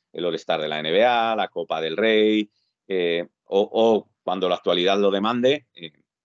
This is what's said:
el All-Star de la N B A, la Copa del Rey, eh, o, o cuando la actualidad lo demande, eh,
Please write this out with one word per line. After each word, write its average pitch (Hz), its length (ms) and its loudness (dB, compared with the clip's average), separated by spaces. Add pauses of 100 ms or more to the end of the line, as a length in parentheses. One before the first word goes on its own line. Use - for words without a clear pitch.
(140)
el 82 120 -6
All-Star 80 360 -4
de 78 60 -4
la 76 120 -6
N 78 120 -4
B 104 140 2
A, 113 300 0
la 98 120 -2
Copa 82 340 -6
del 80 160 -4
Rey, 107 520 2 (380)
eh, 87 400 -2 (180)
o, 98 260 0
o 113 380 2 (140)
cuando 92 240 -2
la 90 80 0
actualidad 90 440 0
lo 101 120 2
demande, 120 640 0
eh, 85 160 -18 (340)